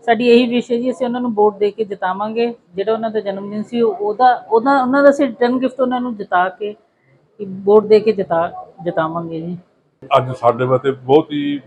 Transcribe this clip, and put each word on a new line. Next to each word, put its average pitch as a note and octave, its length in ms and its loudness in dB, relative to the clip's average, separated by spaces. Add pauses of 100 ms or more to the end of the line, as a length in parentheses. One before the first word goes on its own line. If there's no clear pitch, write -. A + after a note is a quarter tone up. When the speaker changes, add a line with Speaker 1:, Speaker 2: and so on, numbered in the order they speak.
Speaker 1:
ਸਾਡੀ A#3+ 220 2
ਇਹੀ A#3+ 180 6
ਵਿਸ਼ A#3+ 260 -2
ਹੈ A#3 40 0
ਜੀ, B3 140 -2
ਅਸੀਂ B3+ 160 -6
ਉਹਨਾਂ A#3+ 140 -4
ਨੂੰ B3 140 -4
ਵੋਟ G#3 240 2
ਦੇ G3+ 120 0
ਕੇ G#3+ 140 -6
ਜਿਤਾਵਾਂਗੇ। G#3 680 -4 (200)
ਜਿਹੜਾ F#3+ 180 -4
ਉਹਨਾਂ A3 180 -4
ਦਾ G#3+ 100 -4
ਜਨਮ G3+ 300 -8
ਦਿਨ G#3 120 -8
ਸੀ, A#3 180 -6
ਉਹਦਾ, G#3+ 520 2 (180)
ਉਹਦਾ, C4 320 2
ਉਹਨਾਂ C4 200 2
ਦਾ C#4+ 80 8
ਅਸੀਂ C#4+ 160 0
ਰਿਟਰਨ A#3+ 320 -2
ਗਿਫਟ B3+ 220 -4
ਉਹਨਾਂ B3 200 -2
ਨੂੰ B3 160 -8
ਜਿਤਾ F#3+ 320 0
ਕੇ, G#3 260 -10 (680)
ਵੋਟ G3 460 2
ਦੇ G#3 140 6
ਕੇ G#3+ 120 0
ਜਿਤਾ, F3+ 560 -4 (160)
ਜਿਤਾਵਾਂਗੇ E3 560 -4
ਜੀ। F3 160 -8 (600)
Speaker 2:
ਅੱਜ B2+ 200 0
ਸਾਡੇ A#2+ 280 2
ਵਾਸਤੇ C3 260 0
ਬਹੁਤ C3 420 2
ਹੀ, C#3+ 340 -4